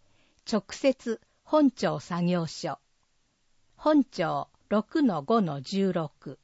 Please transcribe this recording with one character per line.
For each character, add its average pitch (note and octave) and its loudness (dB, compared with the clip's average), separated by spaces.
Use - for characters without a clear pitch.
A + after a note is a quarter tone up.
直 G#3 -2
接 - -2
本 D4+ 4
庁 D#3 -4
作 E3+ -6
業 F3 0
所。 - -10
本 D4+ 4
庁 D3+ -6
六 G#3+ 0
の E3+ 2
五 A3 2
の D3 -4
十 F#3+ -2
六。 D3+ -8